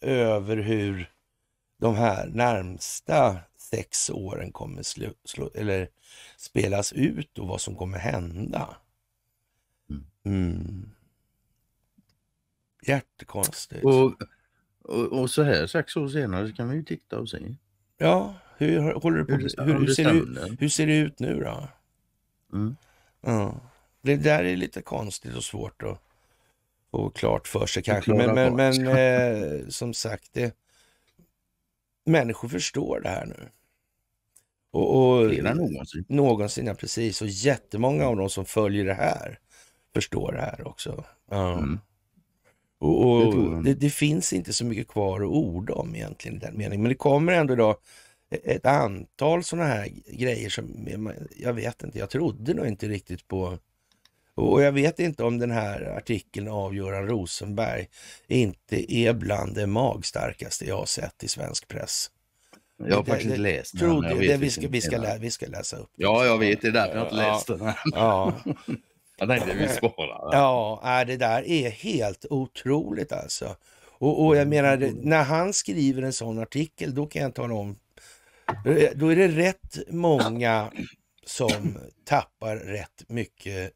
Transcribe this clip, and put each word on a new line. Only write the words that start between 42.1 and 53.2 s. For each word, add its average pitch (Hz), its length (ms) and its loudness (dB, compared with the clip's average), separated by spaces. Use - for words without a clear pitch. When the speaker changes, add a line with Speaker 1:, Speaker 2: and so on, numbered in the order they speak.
Speaker 1:
Och, 117 300 4
och 117 160 6
Speaker 2:
Det 110 60 6
tror 92 220 2
jag. 82 100 -2
Speaker 1:
det, 139 100 6
det 143 160 2
finns 151 440 0
inte 180 200 -4
så 120 120 -2
mycket 113 220 -4
kvar 98 340 -2
att 101 60 -2
orda 95 460 0
om - 220 -6
egentligen 110 420 -10
i - 20 -10
den - 180 -10
meningen. 101 240 -2
Men 117 80 4
det 131 60 2
kommer 147 380 4
ändå 151 200 4
idag 110 220 6
e-, - 100 -6
ett - 100 -2
antal 143 800 0
såna 170 220 -4
här 110 220 -2
grejer 113 360 -4
som, 110 380 -8
jag 123 180 -4
vet 117 300 -6
inte, - 160 -10
jag 104 100 -6
trodde 135 440 -2
nog 220 140 -2
inte 107 200 -6
riktigt 95 400 -8